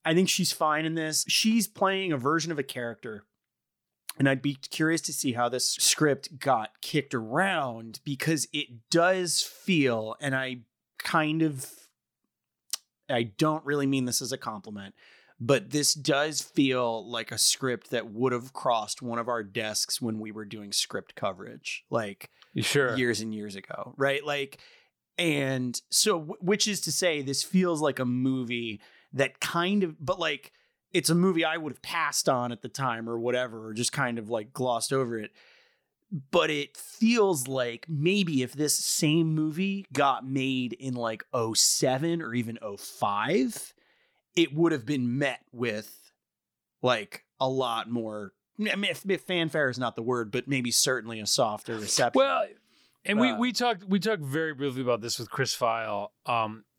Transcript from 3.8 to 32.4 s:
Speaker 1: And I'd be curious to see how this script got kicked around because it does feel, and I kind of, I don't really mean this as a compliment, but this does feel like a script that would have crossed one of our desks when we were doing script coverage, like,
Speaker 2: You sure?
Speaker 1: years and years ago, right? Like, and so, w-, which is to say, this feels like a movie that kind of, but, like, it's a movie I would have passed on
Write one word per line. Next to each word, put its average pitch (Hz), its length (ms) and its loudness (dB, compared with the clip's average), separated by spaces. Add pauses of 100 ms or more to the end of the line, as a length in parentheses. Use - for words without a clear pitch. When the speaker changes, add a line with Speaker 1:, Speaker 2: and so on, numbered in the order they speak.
Speaker 1:
And 139 100 6
I'd 135 140 2
be 139 120 -2
curious 160 480 0
to 160 100 -6
see 135 200 -2
how 120 160 2
this 123 180 0
script - 720 2
got 117 440 0
kicked 139 320 -4
around 123 880 -2
because 147 480 -2
it 127 380 -8
does 175 520 4
feel, 120 800 2
and 139 160 -2
I 127 240 -4 (380)
kind 156 440 2
of, 143 260 0 (1400)
I 120 160 2
don't 156 400 0
really 143 220 2
mean 135 180 2
this 123 180 -2
as 120 100 -8
a 131 60 -6
compliment, 104 560 -10 (460)
but 117 300 2
this 147 240 2
does 147 480 0
feel 123 680 0
like 113 220 -6
a 110 60 -6
script - 520 0
that 117 200 -2
would 123 220 0
have 123 200 -4
crossed 113 500 -2
one 117 160 -4
of 117 100 -4
our 117 140 -2
desks 107 580 -4
when 113 200 -2
we 110 120 -8
were 107 120 -10
doing 101 280 -12
script - 440 -4
coverage, 98 760 -8
like, 107 400 -6 (220)
Speaker 2:
You 113 100 -2
sure? 135 340 2
Speaker 1:
years 120 240 2
and 110 140 -6
years 104 220 -10
ago, 101 400 -12
right? 139 280 0
Like, 143 360 -4 (580)
and 135 600 0 (120)
so, 202 300 4
w-, 156 200 -10
which 208 280 2
is 202 140 -4
to 160 100 -4
say, 160 280 0
this 135 220 -2
feels 175 380 2
like 143 180 0
a 131 60 0
movie 123 760 -2 (320)
that 135 280 -2
kind 185 420 2
of, 160 220 -2
but, 180 160 0
like, 156 320 -4 (400)
it's 170 180 2
a 160 60 6
movie 175 280 6
I 160 120 0
would 151 160 -6
have - 100 -16
passed 156 460 0
on 123 240 2